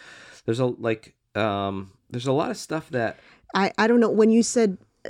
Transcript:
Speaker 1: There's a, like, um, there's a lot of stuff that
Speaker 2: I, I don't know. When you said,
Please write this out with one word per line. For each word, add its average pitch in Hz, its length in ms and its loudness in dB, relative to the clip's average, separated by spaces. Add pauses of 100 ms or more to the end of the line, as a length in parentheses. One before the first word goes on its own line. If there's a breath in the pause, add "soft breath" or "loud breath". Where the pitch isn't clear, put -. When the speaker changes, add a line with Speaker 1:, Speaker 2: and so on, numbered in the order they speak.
(460 loud breath)
Speaker 1:
There's 113 140 -2
a, 131 60 0
like, 113 500 -6 (200)
um, 98 560 -4 (180)
there's 120 180 -8
a 135 60 0
lot 160 180 -2
of 208 60 -8
stuff - 320 -10
that 117 280 -4 (380 soft breath)
Speaker 2:
I, 190 220 0
I 220 100 2
don't 240 140 4
know. 214 80 2
When 214 200 4
you 226 140 6
said, 214 340 0 (320)